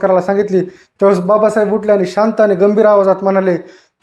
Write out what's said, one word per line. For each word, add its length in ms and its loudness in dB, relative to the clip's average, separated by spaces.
करायला 200 0
सांगितली, 400 -2
त्यावेळेस 580 -2
बाबासाहेब 540 0
उठले 180 -2
आणि 140 0
शांत 360 -2
आणि 140 2
गंभीर 300 2
आवाजात 360 2
म्हणाले 360 0